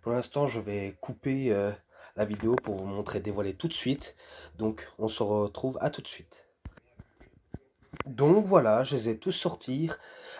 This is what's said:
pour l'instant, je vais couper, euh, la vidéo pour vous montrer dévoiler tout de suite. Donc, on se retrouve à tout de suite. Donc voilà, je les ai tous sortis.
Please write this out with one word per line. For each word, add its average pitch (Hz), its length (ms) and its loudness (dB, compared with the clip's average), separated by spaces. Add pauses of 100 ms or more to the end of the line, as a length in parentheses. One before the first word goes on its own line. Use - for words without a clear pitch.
pour 117 120 -2
l'instant, 131 340 0
je 117 120 -4
vais 98 400 -6
couper, 131 540 -2
euh, 101 180 2 (440)
la 104 100 0
vidéo 104 300 2
pour 104 220 -2
vous 95 100 -6
montrer 101 320 -4
dévoiler 98 340 -2
tout - 140 -4
de 160 60 -4
suite. - 420 -2 (420)
Donc, 110 300 -2 (100)
on 110 100 0
se 110 140 -4
retrouve 107 580 0
à 139 120 2
tout - 100 -10
de - 60 -18
suite. - 400 -18 (1600)
Donc 147 380 6
voilà, 131 380 6
je 139 120 -2
les 117 140 0
ai 110 100 -2
tous - 120 -2
sortis. 160 600 -2 (480)